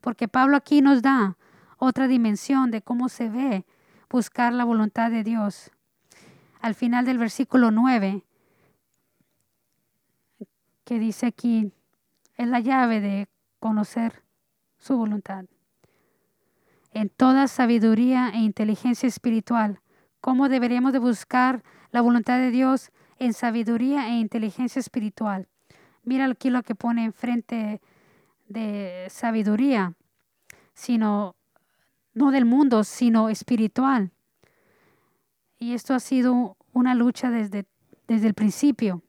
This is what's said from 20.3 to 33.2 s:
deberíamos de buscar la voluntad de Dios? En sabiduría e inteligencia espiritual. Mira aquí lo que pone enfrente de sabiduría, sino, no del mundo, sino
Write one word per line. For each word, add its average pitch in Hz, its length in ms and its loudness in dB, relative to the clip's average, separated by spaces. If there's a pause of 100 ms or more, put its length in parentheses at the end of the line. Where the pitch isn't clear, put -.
deberíamos 247 440 0
de 269 80 0
buscar 254 640 0 (260)
la 240 100 0
voluntad 240 380 2
de 254 120 0
Dios? 262 420 0 (260)
En 254 140 -2
sabiduría 233 760 -2
e 233 120 -2
inteligencia 226 580 -4
espiritual. 208 680 -6 (560)
Mira 262 220 -2
aquí 262 240 -2
lo 247 120 0
que 220 120 -8
pone 233 300 -2
enfrente 226 760 -6 (680)
de 202 640 -8
sabiduría, 220 840 0 (800)
sino, 208 640 -2 (800)
no 277 160 4
del 262 140 2
mundo, 240 380 4
sino 226 460 2